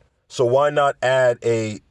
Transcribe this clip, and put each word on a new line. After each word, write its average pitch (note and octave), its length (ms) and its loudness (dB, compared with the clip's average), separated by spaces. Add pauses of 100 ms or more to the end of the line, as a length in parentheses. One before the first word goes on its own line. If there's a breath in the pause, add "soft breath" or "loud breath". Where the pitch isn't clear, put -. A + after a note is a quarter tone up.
(260)
So - 180 -2
why C3+ 260 2
not C#3+ 300 0
add B2+ 440 0
a A2+ 340 -4 (120)